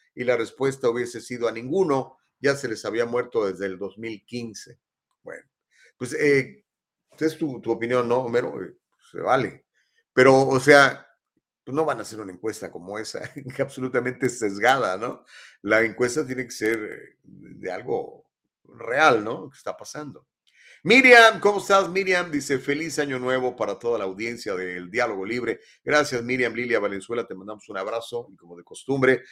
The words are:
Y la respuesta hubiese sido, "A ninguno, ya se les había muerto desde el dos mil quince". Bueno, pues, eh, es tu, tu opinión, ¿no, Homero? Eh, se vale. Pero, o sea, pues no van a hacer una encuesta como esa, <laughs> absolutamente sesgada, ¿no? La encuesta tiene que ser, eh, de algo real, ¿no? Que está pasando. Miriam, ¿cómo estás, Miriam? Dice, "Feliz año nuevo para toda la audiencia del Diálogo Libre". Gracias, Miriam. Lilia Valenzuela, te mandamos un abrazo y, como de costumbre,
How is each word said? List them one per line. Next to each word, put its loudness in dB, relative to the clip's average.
Y -8
la 2
respuesta -2
hubiese -4
sido, -6
"A 0
ninguno, -2
ya 2
se -8
les -8
había -2
muerto -2
desde -4
el -8
dos -12
mil -14
quince". -14
Bueno, -18
pues, -8
eh, 0
es -2
tu, -6
tu -4
opinión, 0
¿no, 2
Homero? -2
Eh, -10
se -12
vale. -2
Pero, 8
o 4
sea, 8
pues -12
no 0
van -4
a -12
hacer -14
una -12
encuesta -10
como -12
esa, -12
<laughs> -12
absolutamente -4
sesgada, 0
¿no? -8
La 4
encuesta -2
tiene -6
que -14
ser, -2
eh, -16
de -16
algo -8
real, 0
¿no? -8
Que -20
está -10
pasando. -16
Miriam, 8
¿cómo 2
estás, 2
Miriam? 0
Dice, -2
"Feliz -4
año -4
nuevo -2
para -4
toda -2
la -4
audiencia -8
del -8
Diálogo -4
Libre". -6
Gracias, 0
Miriam. -2
Lilia -2
Valenzuela, -6
te -14
mandamos -16
un -14
abrazo -8
y, -20
como -20
de -20
costumbre, 0